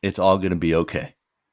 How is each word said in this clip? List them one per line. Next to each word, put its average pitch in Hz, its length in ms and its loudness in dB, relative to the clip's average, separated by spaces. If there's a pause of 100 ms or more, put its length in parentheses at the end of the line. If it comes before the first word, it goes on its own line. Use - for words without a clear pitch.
It's 98 180 -4
all 95 200 4
gonna 92 180 -2
be 82 180 0
okay. - 420 -4 (360)